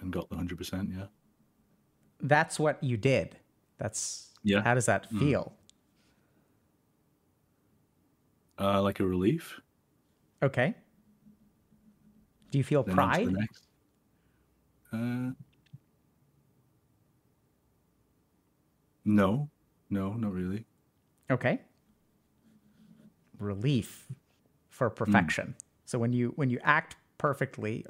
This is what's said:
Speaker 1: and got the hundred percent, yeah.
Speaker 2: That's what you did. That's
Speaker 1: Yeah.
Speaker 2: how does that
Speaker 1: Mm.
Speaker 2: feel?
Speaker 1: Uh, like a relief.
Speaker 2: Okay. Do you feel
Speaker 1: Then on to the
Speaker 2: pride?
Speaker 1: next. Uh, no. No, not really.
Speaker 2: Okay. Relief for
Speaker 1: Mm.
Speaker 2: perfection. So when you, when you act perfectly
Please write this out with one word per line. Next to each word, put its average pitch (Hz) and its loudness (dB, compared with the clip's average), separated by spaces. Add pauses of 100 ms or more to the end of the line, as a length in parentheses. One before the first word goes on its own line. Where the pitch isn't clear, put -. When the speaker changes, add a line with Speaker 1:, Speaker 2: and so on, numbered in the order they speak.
Speaker 1:
and 92 -6
got 90 -4
the - -8
hundred 85 -6
percent, 92 -6
yeah. 95 -8 (1120)
Speaker 2:
That's 151 2
what 151 0
you 123 0
did. 104 2 (420)
That's - -8 (100)
Speaker 1:
Yeah. 101 4
Speaker 2:
how 117 4
does 127 2
that 101 2
Speaker 1:
Mm. 107 -2
Speaker 2:
feel? 117 2 (3000)
Speaker 1:
Uh, 98 2
like 98 0
a 98 2
relief. 95 0 (840)
Speaker 2:
Okay. 139 0 (1800)
Do 139 0
you 131 2
feel 143 2
Speaker 1:
Then - 0
on 123 4
to 156 2
the 240 0
Speaker 2:
pride? 185 0
Speaker 1:
next. - -6 (1300)
Uh, 123 -4 (3750)
no. 107 4 (400)
No, 98 -2
not 110 -4
really. 92 -6 (640)
Speaker 2:
Okay. 131 0 (1800)
Relief 104 -2 (600)
for 117 -2
Speaker 1:
Mm. - -10
Speaker 2:
perfection. - 2 (300)
So - -4
when 120 0
you, 120 0
when 135 0
you 123 -2
act 156 2 (220)
perfectly 123 -4